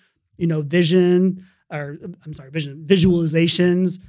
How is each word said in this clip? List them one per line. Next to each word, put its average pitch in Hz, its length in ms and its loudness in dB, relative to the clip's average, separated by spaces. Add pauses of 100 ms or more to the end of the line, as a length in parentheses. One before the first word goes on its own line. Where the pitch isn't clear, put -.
(360)
you 175 100 -4
know, 156 160 -2
vision, 180 800 2 (280)
or, 147 260 -12 (260)
I'm 156 100 -14
sorry, 135 160 -20
vision, 147 360 -10
visualizations, 175 1120 2 (100)